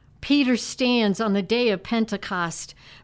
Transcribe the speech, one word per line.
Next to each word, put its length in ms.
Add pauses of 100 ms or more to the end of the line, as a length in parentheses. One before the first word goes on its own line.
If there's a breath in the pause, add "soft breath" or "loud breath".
(220 soft breath)
Peter 360
stands 600
on 140
the 80
day 280
of 140
Pentecost. 880 (300 loud breath)